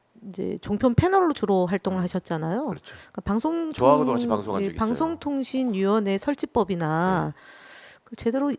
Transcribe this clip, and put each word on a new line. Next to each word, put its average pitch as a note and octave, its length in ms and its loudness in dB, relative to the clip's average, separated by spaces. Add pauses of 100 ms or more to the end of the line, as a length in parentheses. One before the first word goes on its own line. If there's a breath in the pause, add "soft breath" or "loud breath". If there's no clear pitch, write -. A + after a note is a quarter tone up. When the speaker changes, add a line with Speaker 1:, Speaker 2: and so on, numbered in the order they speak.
(280)
Speaker 1:
이제 - 320 -6
종편 A#3+ 340 0
패널로 F4+ 380 4
주로 F#3+ 340 2
활동을 F#3+ 340 -2
Speaker 2:
음. - 20 0
Speaker 1:
하셨잖아요. F3 640 -4
Speaker 2:
그렇죠. - 280 -10 (180 loud breath)
Speaker 1:
그러니까 - 100 -10
방송통-, D#4 500 -2
Speaker 2:
저하고도 B2+ 400 6
같이 A#2+ 140 0
방송한 G#2 360 -2
Speaker 1:
예, - 40 0
Speaker 2:
적이 - 100 -6
있어요. A3 100 0
Speaker 1:
방송통신위원회 A#3+ 1300 -2
설치법이나 E3+ 1160 0
Speaker 2:
네. - 60 -20 (600 loud breath)
Speaker 1:
그 - 140 -16
제대로 C4+ 420 -2